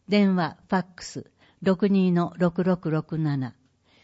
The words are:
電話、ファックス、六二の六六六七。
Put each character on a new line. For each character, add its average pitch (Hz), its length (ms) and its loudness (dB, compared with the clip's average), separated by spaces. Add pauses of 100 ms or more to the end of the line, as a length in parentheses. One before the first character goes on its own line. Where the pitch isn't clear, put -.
電 196 280 2
話、 165 220 -2 (100)
フ 196 80 -2
ァ 185 40 2
ッ 175 40 -4 (120)
ク - 100 -18
ス、 - 260 -16 (300)
六 190 280 0
二 185 220 4
の 175 260 0
六 175 260 0
六 175 260 -2
六 156 300 -4
七。 139 360 -2 (480)